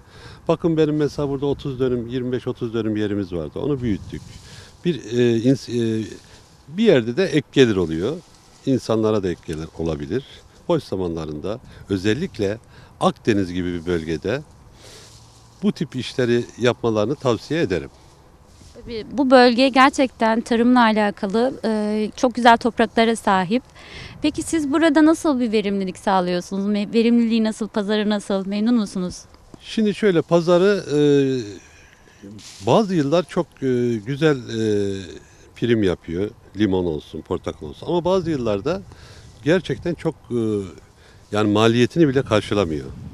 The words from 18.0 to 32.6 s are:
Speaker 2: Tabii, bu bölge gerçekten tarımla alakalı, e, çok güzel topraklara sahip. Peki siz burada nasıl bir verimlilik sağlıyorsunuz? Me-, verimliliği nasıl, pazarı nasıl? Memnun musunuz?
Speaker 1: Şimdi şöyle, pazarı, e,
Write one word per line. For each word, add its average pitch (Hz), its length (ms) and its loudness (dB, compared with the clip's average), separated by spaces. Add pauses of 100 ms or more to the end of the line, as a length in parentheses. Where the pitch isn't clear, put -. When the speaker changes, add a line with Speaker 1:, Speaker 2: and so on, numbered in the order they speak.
Speaker 2:
Tabii, 226 380 -12
bu 254 180 0
bölge 254 380 6
gerçekten 254 720 2
tarımla 240 420 4
alakalı, 214 720 0 (100)
e, 214 520 -2
çok 247 180 0
güzel 233 220 6
topraklara 226 600 0
sahip. 196 460 0 (600)
Peki 302 200 -2
siz 294 300 -4
burada 311 320 4
nasıl 311 360 2
bir 233 120 -2
verimlilik 196 460 -2
sağlıyorsunuz? 190 680 -2
Me-, 208 280 -2
verimliliği 233 500 2
nasıl, 220 240 -4
pazarı 214 420 -2
nasıl? 196 360 -2
Memnun 208 280 0
musunuz? 190 440 -4 (420)
Speaker 1:
Şimdi 208 340 -2
şöyle, 180 280 2
pazarı, 175 720 2
e, 147 60 2 (1700)